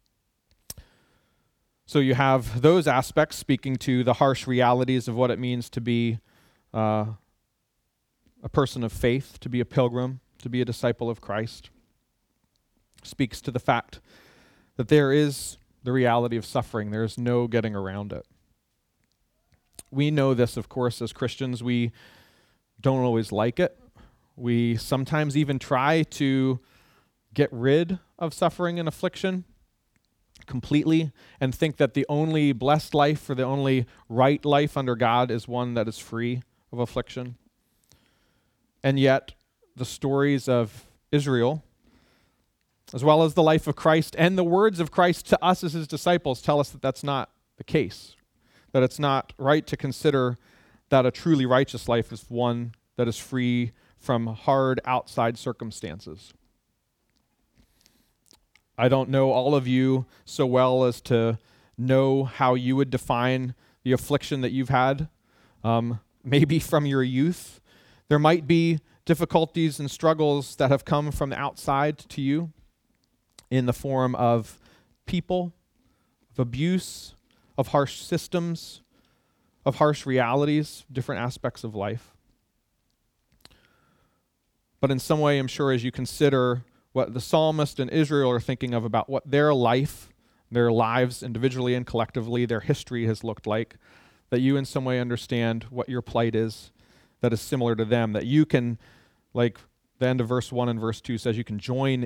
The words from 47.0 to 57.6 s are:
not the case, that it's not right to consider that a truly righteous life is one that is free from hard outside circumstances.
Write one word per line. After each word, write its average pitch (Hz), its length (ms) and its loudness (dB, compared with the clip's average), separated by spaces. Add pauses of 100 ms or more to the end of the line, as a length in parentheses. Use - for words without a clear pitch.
not 143 280 -4 (260)
the - 60 -16
case, - 520 -4 (580)
that 131 100 4
it's 127 160 -2
not 139 380 0
right 147 280 2
to - 120 -8
consider 131 600 0 (520)
that 131 180 4
a 123 40 2
truly 147 360 2
righteous 127 400 2
life 117 240 0
is 113 180 -18
one 120 460 -4 (220)
that 123 100 0
is 113 100 -6
free 123 540 -2 (260)
from 117 300 -2
hard 131 580 0
outside 120 540 -2
circumstances. 101 920 -12 (2500)